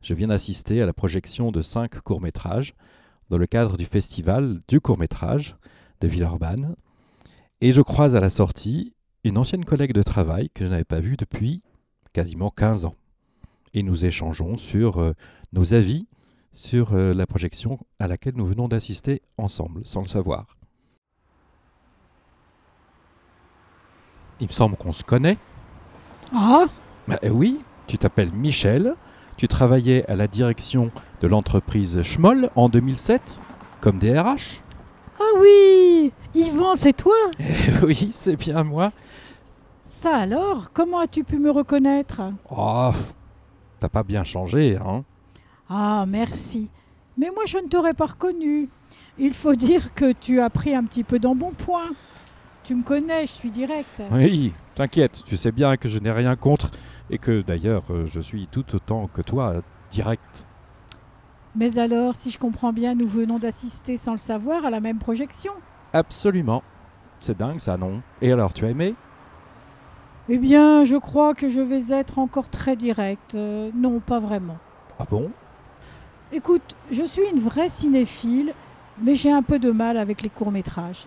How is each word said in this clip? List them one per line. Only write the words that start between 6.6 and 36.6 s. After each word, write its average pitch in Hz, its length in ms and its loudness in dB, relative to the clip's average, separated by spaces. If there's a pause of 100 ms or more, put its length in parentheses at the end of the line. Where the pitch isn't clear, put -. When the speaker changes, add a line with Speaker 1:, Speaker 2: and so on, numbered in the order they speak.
Speaker 1:
Et 127 120 4
je 131 80 8
croise 135 360 4
à 101 40 6
la 95 80 2
sortie 110 640 -2 (300)
une 101 160 0
ancienne 170 260 -2
collègue 139 280 0
de 101 100 4
travail 80 480 -2
que - 140 -8
je 90 60 -2
n'avais 87 120 -2
pas 80 160 -4
vue 104 180 -4
depuis 131 460 -6 (500)
quasiment 85 380 -4
quinze 107 360 -2
ans. - 100 -8 (760)
Et 104 120 -2
nous 90 200 -2
échangeons 82 520 -4
sur, 104 440 0
euh, 80 140 0 (380)
nos 90 220 2
avis 117 340 2 (420)
sur, 120 420 -2
euh, 95 220 2
la 92 140 0
projection - 500 -6 (220)
à 98 80 -4
laquelle 107 260 -6
nous 117 120 -4
venons 107 200 -2
d'assister 117 560 -4 (160)
ensemble, 87 460 -8
sans - 160 -8
le 95 80 -8
savoir. - 500 -6 (3750)
Il 107 80 -4
me - 40 -10
semble 107 240 2
qu'on 87 160 -8
se - 120 -10
connaît. 143 340 2 (960)
Speaker 2:
Ah ? 240 300 6 (420)
Speaker 1:
Bah, - 160 -2
euh, 107 60 0
oui, 190 320 2 (260)
tu - 120 -6
t'appelles - 340 0
Michel, 143 640 0 (400)
tu 120 100 -2
travaillais 127 640 4
à 101 60 0
la 104 100 0
direction 117 640 0 (300)
de 87 80 2
l'entreprise 95 760 0
Schmoll 240 540 4
en 123 120 6
deux 120 120 4
mille 127 180 -2
sept, - 420 -2 (400)
comme 95 180 2
D 113 200 2
R 170 60 2 (100)
H. - 240 -10 (600)
Speaker 2:
Ah 427 180 4
oui, 381 760 8 (220)
Yvan, 330 400 2